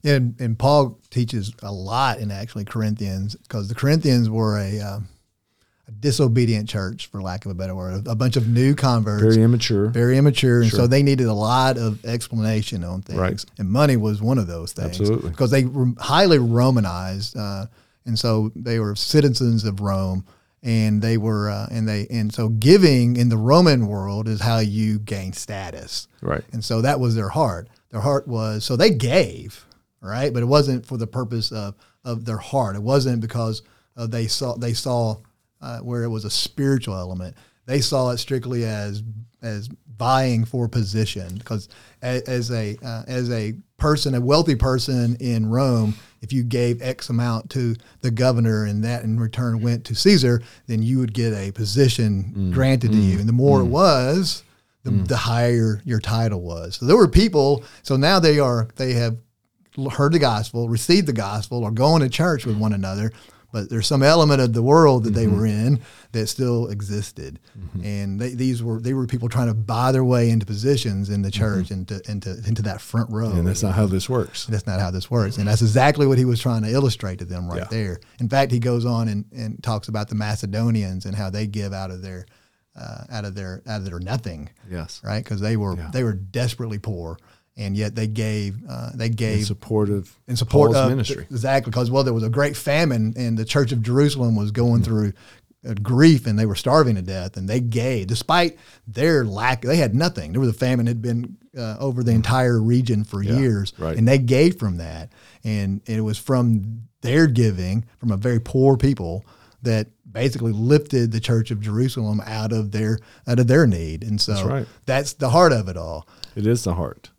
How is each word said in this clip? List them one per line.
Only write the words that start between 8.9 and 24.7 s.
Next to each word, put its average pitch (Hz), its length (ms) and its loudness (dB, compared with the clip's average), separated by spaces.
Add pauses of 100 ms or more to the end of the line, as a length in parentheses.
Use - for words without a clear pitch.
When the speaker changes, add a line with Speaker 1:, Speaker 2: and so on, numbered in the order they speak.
Speaker 2:
Very 110 200 8
immature. 110 460 4
Speaker 1:
Very 120 280 2
immature. 135 440 6
And 113 100 6
Speaker 2:
Sure. 107 100 2
Speaker 1:
so 120 60 4
they 139 160 6
needed 131 240 4
a 110 60 2
lot 123 440 2
of 110 280 -2
explanation 113 760 -2
on 90 200 -6
things. - 160 -6
Speaker 2:
Right. 92 260 0 (140)
Speaker 1:
And 98 100 -2
money 135 280 4
was 107 240 0
one 123 180 2
of 92 80 -2
those 82 260 -8
things. 87 260 -6
Speaker 2:
Absolutely. 104 320 0
Speaker 1:
'Cause 120 200 0
they 135 140 4
were 127 220 0 (120)
highly 170 400 4
Romanized, 110 1000 0
uh, 101 300 -8 (380)
and 117 120 -4
so 110 380 0
they 117 240 -2
were 104 160 -2
citizens 120 680 2
of 101 160 -4
Rome, 95 440 -2 (380)
and 110 380 2
they 113 160 0
were, 104 320 0
uh, 104 200 -6
and 110 180 -2
they, 107 220 -4
and 107 240 -2
so 110 160 -2
giving 123 680 4
in 120 120 4
the 113 80 2
Roman 135 480 4
world 101 420 -4
is 107 140 -4
how 113 180 0
you 107 380 0